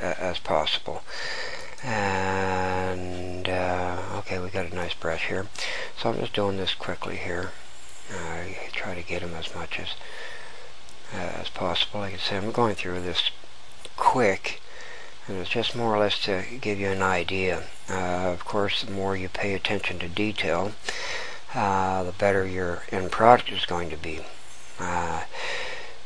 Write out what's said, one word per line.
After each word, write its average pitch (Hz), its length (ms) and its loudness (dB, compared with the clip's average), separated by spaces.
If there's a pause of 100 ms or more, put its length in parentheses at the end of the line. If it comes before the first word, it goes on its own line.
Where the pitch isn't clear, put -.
uh, 92 160 0
as 90 220 -2
possible. - 640 0 (800)
And, 92 1600 0
uh, 90 520 0 (200)
okay, 92 200 -2
we 90 100 -2
got 95 220 -2
a 90 40 -4
nice 90 200 -2
brush 82 320 0
here. 95 220 -2 (500)
So 117 100 0
I'm 117 100 2
just 117 140 0
doing 98 240 2
this 95 160 0
quickly - 440 -2
here. 92 340 -2 (600)
Uh, 85 340 -2 (280)
try - 220 -2
to 87 80 -2
get 87 180 -2
him 87 140 -2
as 82 200 -2
much 85 240 -2
as, 90 100 -4 (1200)
uh, 87 280 -2
as - 100 -4
possible. 95 500 0
Like 98 140 -2
I - 20 -2
said, 101 260 0
I'm 107 100 -2
going 113 220 4
through 90 280 -2
this 87 280 0 (640)
quick, - 640 4 (640)
and 101 100 -2
it's 90 140 -2
just - 260 0
more 113 180 2
or 104 40 6
less 104 240 4
to 95 220 2 (160)
give 104 200 0
you 98 80 2
an 95 140 2
idea. 92 640 2 (260)
Uh, 90 420 2
of 87 140 -4
course, 101 360 2
the 92 80 -4
more 98 240 0
you 95 140 -2
pay 101 240 0
attention 92 460 0
to 90 100 -4
detail, 101 640 0 (800)
uh, 95 480 2
the 90 100 -2
better 98 340 4
your 90 440 0
end 92 220 0
product 120 380 10
is 98 160 0
going 87 240 0
to 78 60 -4
be. 80 240 -2 (600)
Uh, 85 440 0 (800)